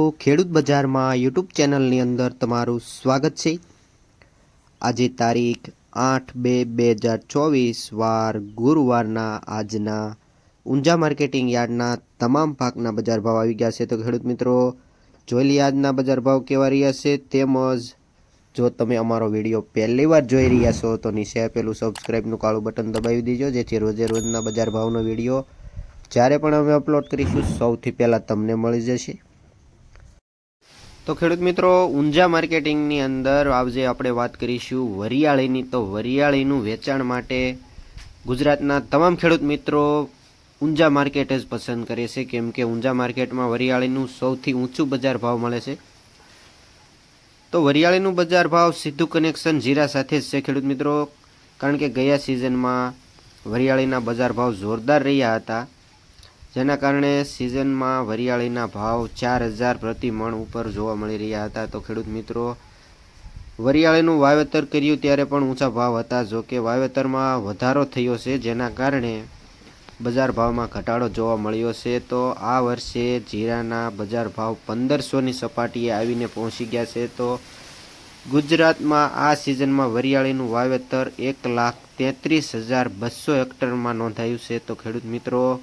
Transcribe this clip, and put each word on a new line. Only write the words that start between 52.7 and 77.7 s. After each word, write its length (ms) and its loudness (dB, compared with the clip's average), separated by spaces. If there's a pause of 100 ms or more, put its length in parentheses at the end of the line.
વરિયાળીના 600 0
બજાર 260 0
ભાવ 180 0 (100)
જોરદાર 420 0
રહ્યા 380 2
હતા, 240 -6 (840)
જેના 320 -2
કારણે 300 2 (120)
સિઝનમાં 840 -2
વરિયાળીના 640 -2
ભાવ 240 -2 (200)
ચાર 220 0 (160)
હજાર 200 0
પ્રતિ 340 -6
મણ 320 -4
ઉપર 220 -8 (100)
જોવા 200 -4
મળી 280 -6
રહ્યા 260 -6
હતા. 180 -8
તો 120 -10
ખેડૂત 360 -8
મિત્રો, 300 -6 (1120)
વરિયાળીનું 640 4
વાવેતર 420 4
કર્યું 380 0
ત્યારે 220 2
પણ 200 0
ઊંચા 240 0
ભાવ 300 0
હતા, 240 -2
જો 180 -4
કે 160 -6 (100)
વાવેતરમાં 800 0
વધારો 400 0
થયો 320 -2
છે, 200 -4
જેના 420 -4
કારણે 340 0 (880)
બજાર 300 0
ભાવમાં 420 0
ઘટાડો 360 -2
જોવા 280 -2
મળ્યો 360 -2
છે. 260 -6
તો 220 -4 (300)
આ 140 2
વર્ષે 400 -4 (240)
જીરાના 600 -4
બજાર 440 -6
ભાવ 180 -4 (120)
પંદરસોની 720 -2
સપાટીએ 540 -4
આવીને 340 -2
પહોંચી 460 -6
ગયા 200 -4
છે. 140 -4
તો 200 -6 (1000)